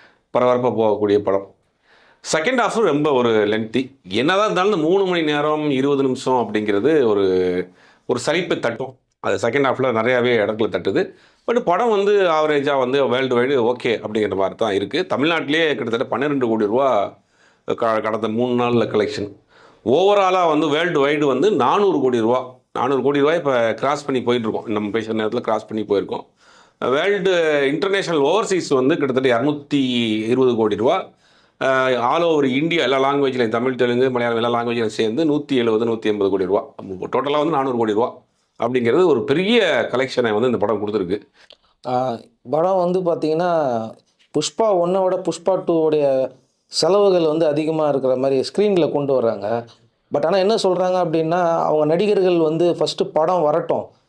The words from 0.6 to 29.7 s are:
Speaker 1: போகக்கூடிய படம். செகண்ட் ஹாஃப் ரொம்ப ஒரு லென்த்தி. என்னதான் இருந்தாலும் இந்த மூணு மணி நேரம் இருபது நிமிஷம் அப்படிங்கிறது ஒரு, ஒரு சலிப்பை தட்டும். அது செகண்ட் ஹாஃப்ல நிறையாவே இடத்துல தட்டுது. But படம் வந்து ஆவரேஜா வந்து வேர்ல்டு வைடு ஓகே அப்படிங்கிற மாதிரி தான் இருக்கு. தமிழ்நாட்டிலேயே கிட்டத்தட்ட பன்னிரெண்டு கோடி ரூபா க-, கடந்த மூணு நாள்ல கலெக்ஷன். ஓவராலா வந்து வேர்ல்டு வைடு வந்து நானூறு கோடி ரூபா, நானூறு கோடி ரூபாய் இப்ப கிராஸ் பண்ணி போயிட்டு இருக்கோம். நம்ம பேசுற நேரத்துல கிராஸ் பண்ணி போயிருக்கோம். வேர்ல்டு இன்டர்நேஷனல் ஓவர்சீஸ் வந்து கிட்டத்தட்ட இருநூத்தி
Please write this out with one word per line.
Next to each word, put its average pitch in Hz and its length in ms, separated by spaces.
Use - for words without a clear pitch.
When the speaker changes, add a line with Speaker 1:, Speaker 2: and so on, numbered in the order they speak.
Speaker 1:
போகக்கூடிய 104 420
படம். 98 360
செகண்ட் 247 240
ஹாஃப் 208 200
ரொம்ப 147 320
ஒரு 117 340
லென்த்தி. 113 480
என்னதான் 151 360
இருந்தாலும் 196 300
இந்த 156 140
மூணு 196 160
மணி 180 180
நேரம் 151 480
இருபது 135 320
நிமிஷம் 131 320
அப்படிங்கிறது 107 680
ஒரு, 101 200
ஒரு 120 200
சலிப்பை 170 320
தட்டும். 123 380
அது 101 280
செகண்ட் 139 160
ஹாஃப்ல 127 280
நிறையாவே 120 440
இடத்துல 107 320
தட்டுது. 98 440
But 240 140
படம் 214 300
வந்து 202 320
ஆவரேஜா 151 560
வந்து 131 300
வேர்ல்டு 131 280
வைடு 123 380
ஓகே 123 120
அப்படிங்கிற 107 500
மாதிரி 92 180
தான் 107 180
இருக்கு. 101 360
தமிழ்நாட்டிலேயே 151 580
கிட்டத்தட்ட 120 380
பன்னிரெண்டு 127 440
கோடி 110 180
ரூபா 110 500
க-, 113 360
கடந்த 110 280
மூணு 120 360
நாள்ல 120 220
கலெக்ஷன். 104 500
ஓவராலா 185 640
வந்து 156 200
வேர்ல்டு 151 380
வைடு 151 200
வந்து 139 240
நானூறு 165 500
கோடி 127 200
ரூபா, 120 340
நானூறு 127 300
கோடி 143 160
ரூபாய் 147 180
இப்ப 123 380
கிராஸ் 147 300
பண்ணி 131 180
போயிட்டு 120 260
இருக்கோம். 104 240
நம்ம 104 260
பேசுற 113 40
நேரத்துல 110 380
கிராஸ் 110 260
பண்ணி 110 180
போயிருக்கோம். 95 420
வேர்ல்டு 170 880
இன்டர்நேஷனல் 165 540
ஓவர்சீஸ் 175 540
வந்து 135 220
கிட்டத்தட்ட 127 420
இருநூத்தி 127 880